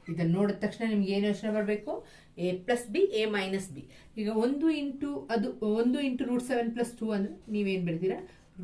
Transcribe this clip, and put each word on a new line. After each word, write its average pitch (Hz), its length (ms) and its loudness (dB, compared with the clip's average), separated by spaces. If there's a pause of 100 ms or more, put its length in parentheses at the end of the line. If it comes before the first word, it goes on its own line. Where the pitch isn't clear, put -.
(120)
ಇದನ್ನ 165 260 2
ನೋಡಿದ 202 260 2
ತಕ್ಷಣ 208 280 -4
ನಿಮ್ಗೆ 202 240 2
ಏನ್ 202 120 2
ಯೋಚನೆ 208 280 -2
ಬರ್ಬೇಕು? 208 360 -2 (540)
ಎ - 20 2 (160)
ಪ್ಲಸ್ 240 300 0
ಬಿ, 359 80 2 (180)
ಎ - 20 2 (140)
ಮೈನಸ್ 190 400 -2
ಬಿ. - 80 -14 (360)
ಈಗ 208 80 -2 (160)
ಒಂದು 285 220 2 (140)
into 285 300 -4 (240)
ಅದು, 226 140 2 (320)
ಒಂದು 254 280 4
into 254 220 0
root 240 200 0
seven 240 260 2
plus 240 220 0
two 220 180 -2
ಅಂದ್ರೆ 202 180 -2 (200)
ನೀವೇನ್ 190 340 0
ಬರೀತೀರಾ? 180 300 0 (460)